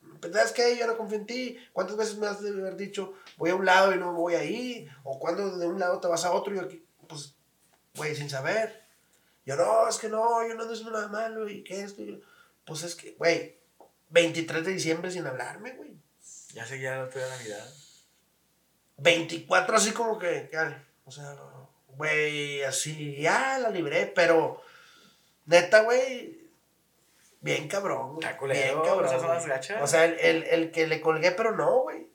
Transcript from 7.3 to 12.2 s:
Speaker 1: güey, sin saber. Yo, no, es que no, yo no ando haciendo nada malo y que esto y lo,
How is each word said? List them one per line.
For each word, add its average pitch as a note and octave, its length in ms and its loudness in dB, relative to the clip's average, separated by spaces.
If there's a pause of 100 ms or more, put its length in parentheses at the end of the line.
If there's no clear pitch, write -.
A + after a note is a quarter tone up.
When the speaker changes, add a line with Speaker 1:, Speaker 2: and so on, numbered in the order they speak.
Speaker 1:
güey, D3+ 180 -4
sin C#3+ 160 -8
saber. F3 560 -2 (600)
Yo, C3+ 100 -4
no, A3 320 4
es A3 100 -2
que A3 120 -6
no, A3+ 360 2
yo A3+ 100 -4
no A3+ 80 -8
ando A3+ 100 -8
haciendo A3+ 180 -10
nada G#3+ 160 -4
malo A3 400 -6
y G3+ 160 -12
que F#3+ 180 -10
esto G3+ 200 -12
y G#3 60 -12
lo, G3+ 120 -14 (460)